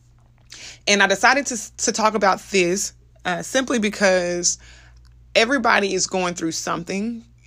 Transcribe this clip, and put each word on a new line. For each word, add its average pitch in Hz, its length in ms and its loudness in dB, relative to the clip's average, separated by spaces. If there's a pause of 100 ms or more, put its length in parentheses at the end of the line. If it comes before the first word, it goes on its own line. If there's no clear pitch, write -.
(840)
And 202 160 4
I 196 60 6
decided 240 380 4
to, - 320 -8
to - 160 -2
talk 220 200 2
about 202 280 2 (100)
this, 185 400 0 (320)
uh, 175 180 -4
simply 262 380 -2
because 185 760 0 (760)
everybody 220 600 2
is 185 140 -2
going 180 260 -2
through 165 180 -4
something, 185 720 -6 (240)